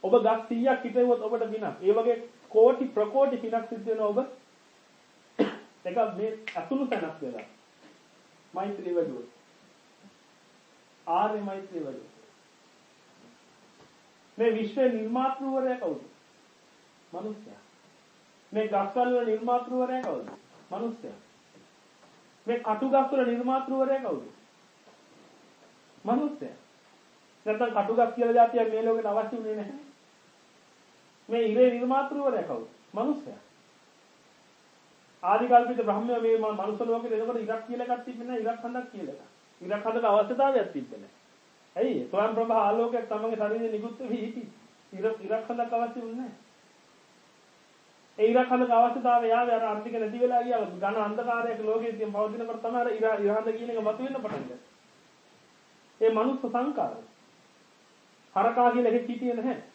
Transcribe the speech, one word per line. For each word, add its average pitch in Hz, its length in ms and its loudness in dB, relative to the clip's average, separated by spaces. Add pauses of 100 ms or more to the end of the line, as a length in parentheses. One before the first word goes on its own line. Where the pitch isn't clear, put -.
ඔබ 196 140 6
ගස් 220 280 4
සීයක් 254 360 2
හිටෙව්වොත් 240 400 2
ඔබට 226 260 -2
පිනක්. 214 180 -6 (140)
ඒ 190 140 4
වගේ 233 240 4 (300)
කෝටි 247 420 6
ප්‍රකෝටි 247 480 2
පිනක් 226 280 -2
සිද්ධ 208 200 -10
වෙනවා 214 220 0
ඔබ. 208 120 2 (1200)
<coughs> - 80 4 (360)
එක 180 120 -8 (180)
මේ 214 180 -4 (220)
අතුණු 262 340 -2
තැනක් 175 320 -4
වෙලා. 117 280 -10 (1040)
මෛත්‍රිය 180 420 -4
වැඩුවොත්. 143 340 -2 (1800)
ආර්ය 208 340 0
මෛත්‍රිය 196 420 -8
වැඩුවොත්. 120 300 -12 (2250)
මේ 226 160 4
විශ්වයේ 233 380 2
නිර්මාතෘවරයා 262 880 -2
කවුද? 160 240 -6 (1080)
මනුස්සයා. 202 520 -12 (880)
මේ 214 160 0
ගස්වල 208 440 2
වල 240 140 2
නිර්මාතෘවරයා 247 760 0
කවුද? 170 260 -6 (400)
මනුස්සයා. 214 500 -8 (1300)
මේ 240 120 -2
කටුගස්වල 262 640 2
නිර්මාතෘවරයා 262 760 0
කවුද? 151 240 -6 (1800)
මනුස්සයා. 247 520 -2 (880)
නැත්තම් 214 280 0
කටුගස් 226 400 2
කියලා 240 220 2
ජාතියක් 233 340 6
මේ 220 160 0
ලෝකෙට 226 220 2
අවශ්‍ය 220 300 -2
වුණේ 214 180 -6
නැහැ. 208 240 -10 (1500)
මේ 233 140 2
ඉරේ 240 280 6
නිර්මාතෘවරයා 262 720 0
කවුද? 113 260 -6 (220)
මනුස්සයා. 202 500 -4 (1800)
ආදිකල්පිත 240 580 6
බ්‍රහ්මයා 220 380 0
මේ 226 180 4
ම-, 214 180 -2
මනුස්ස 208 280 -4
ලෝකෙට 233 300 -2
එනකොට 226 260 -2
ඉරක් 220 240 -4
කියලා 240 260 -8
එකක් 233 160 -4
තිබෙන්නේ 233 340 -8
නැහැ, 214 60 -4
ඉරක් 226 160 -4
හඳක් 247 280 -8
කියලා 175 260 -10
එකක්. - 140 -20 (320)
ඉරක් 202 220 -6
හඳක 226 220 -2
අවශ්‍යතාවයක් 226 640 4
තිබෙන්නේ 120 340 -10
නැහැ. - 180 -20 (540)
ඇයි? 226 280 0
ස්වයං 214 300 0
ප්‍රභා 226 300 2
ආලෝකයක් 233 440 0
තමන්ගේ 220 300 -4
ශරීරේ 220 340 -2
නිකුත් 214 280 -8
වෙවි 240 180 -6
හිටි. 220 260 -8 (460)
ඉර, 190 160 -8 (160)
ඉරක් 220 240 -4
හඳක් 240 300 -4
අවශ්‍ය 233 260 -2
වුණේ 226 180 -8
නැහැ. 214 320 -14 (1700)
ඒ 214 100 4
ඉරක් 247 200 4
හඳක 247 240 2
අවශ්‍යතාවය 240 560 4
යාවේ 233 280 2
අර 226 100 0
අන්තික 214 280 -4
නැති 226 260 -4
වෙලා 247 240 2
ගියා. 233 220 -2 (100)
ඝන 196 240 -2
අන්ධකාරයක් 233 600 -2
ලෝකයේ 226 320 -2
තියෙන 208 200 -6
පවතිනකොට 226 480 -4
තමයි 240 160 -2
අර 240 120 0
ඉර, 220 160 0 (140)
ඉර 202 120 2
හඳ 220 200 0
කියන 240 180 -6
එක 226 100 -2
මතුවෙන්න 247 380 -4
පටන් 208 260 -6
ගත්තා. 254 180 -14 (1400)
ඒ 226 100 6
මනුස්ස 247 320 0
සංකාර. 247 500 -2 (1400)
හරකා 233 360 4
කියලා 233 200 4
එකෙක් 240 160 0
හිටියේ 240 280 -2
නැහැ. 233 220 -2 (180)